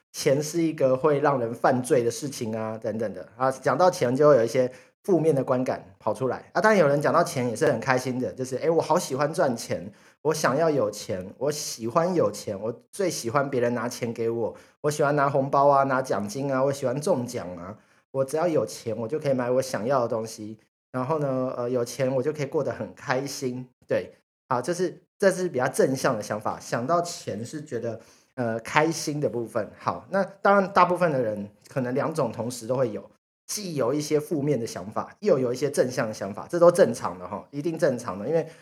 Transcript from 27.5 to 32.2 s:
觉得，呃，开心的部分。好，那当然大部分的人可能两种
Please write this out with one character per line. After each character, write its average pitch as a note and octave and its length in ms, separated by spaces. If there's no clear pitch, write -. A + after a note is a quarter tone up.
觉 B2+ 180
得， A2+ 200
呃， A#2 260
开 D#3 280
心 D#3 300
的 C3+ 100
部 A#2 160
分。 G#2+ 320
好， F2+ 320
那 F#3+ 140
当 G3+ 140
然 F#3+ 180
大 F3+ 120
部 F3 120
分 E3 140
的 C3 100
人 G#2+ 280
可 C3+ 140
能 B2 120
两 C3+ 180
种 C3+ 200